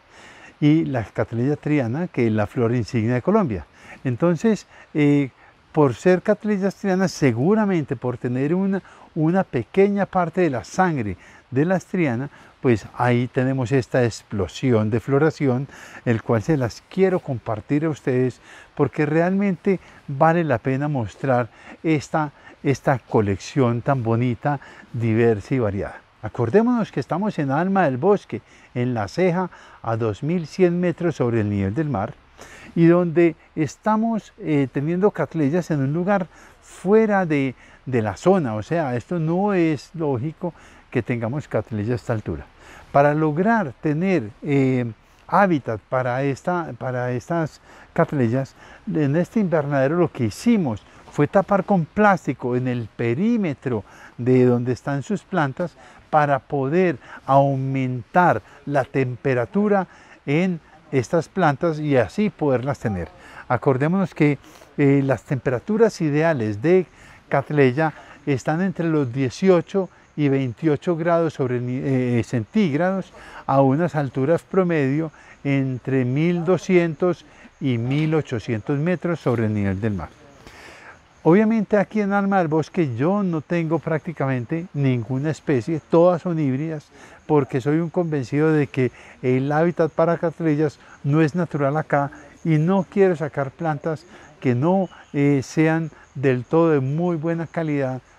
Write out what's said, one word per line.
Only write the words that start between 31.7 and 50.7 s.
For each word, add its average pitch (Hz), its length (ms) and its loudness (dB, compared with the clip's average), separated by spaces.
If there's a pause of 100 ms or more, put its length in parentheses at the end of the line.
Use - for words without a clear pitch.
del 151 140 -2
mar, 117 260 -4 (600)
y 170 100 6
donde 170 480 4 (220)
estamos, 214 840 -2
eh, 151 340 0
teniendo 175 380 0
catleyas 160 600 -2
en 147 80 0
un 135 120 0
lugar 180 360 -2 (340)
fuera 208 640 2
de, 139 300 0 (300)
de 123 160 0
la 104 140 -2
zona. 170 380 2
O 107 80 -4
sea, 156 320 -2
esto 175 240 -4
no 170 340 0
es 165 420 0
lógico 156 600 -4 (380)
que 117 100 0
tengamos 117 460 -4
catleyas 107 420 -4
a 123 60 0
esta - 160 -6
altura. 95 340 -6 (460)
Para 147 220 4
lograr 156 680 0
tener, 156 480 -2 (140)
eh, 131 420 0 (420)
hábitat 165 640 0
para, 127 340 -2
esta, 147 540 -4
para 123 360 -6
estas 156 500 -4 (320)
catleyas, 131 600 0 (380)
en 151 240 0
este 175 240 0
invernadero 147 560 0
lo 170 160 2
que 127 120 -2
hicimos 139 580 0 (280)